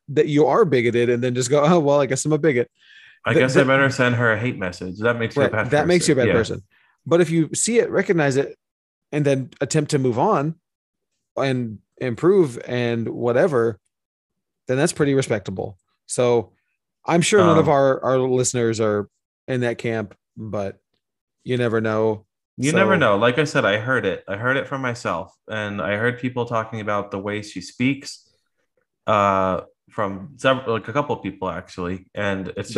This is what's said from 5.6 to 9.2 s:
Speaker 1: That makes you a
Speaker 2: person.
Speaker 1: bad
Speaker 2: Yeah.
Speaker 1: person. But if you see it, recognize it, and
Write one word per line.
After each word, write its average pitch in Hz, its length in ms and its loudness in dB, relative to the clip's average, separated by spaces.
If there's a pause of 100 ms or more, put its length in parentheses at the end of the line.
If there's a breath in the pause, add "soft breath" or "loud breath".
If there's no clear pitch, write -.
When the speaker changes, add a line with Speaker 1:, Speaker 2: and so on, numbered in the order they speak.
Speaker 1:
That 151 160 2
makes 175 220 2
you 165 40 4
a 135 40 2
Speaker 2:
person. 123 120 2
Speaker 1:
bad 95 60 2
Speaker 2:
Yeah. - 60 2
Speaker 1:
person. 95 220 -6 (440)
But 165 140 4
if 160 100 2
you 165 240 0
see 233 240 0
it, 190 120 2
recognize 156 460 2
it, - 200 -2 (560)
and 151 120 -2